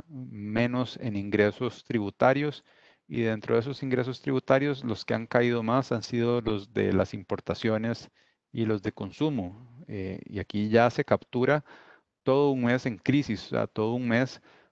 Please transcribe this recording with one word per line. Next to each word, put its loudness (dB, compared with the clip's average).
menos -4
en -4
ingresos 0
tributarios 0
y -4
dentro 0
de 4
esos -6
ingresos -2
tributarios 0
los -4
que 0
han -2
caído 2
más 2
han -2
sido 0
los -4
de 2
las 2
importaciones -4
y -4
los 0
de -4
consumo. -4
Eh, -8
y -12
aquí -2
ya 6
se -2
captura 0
todo 2
un 0
mes 2
en -4
crisis, 0
o -18
sea, 0
todo -2
un -4
mes 0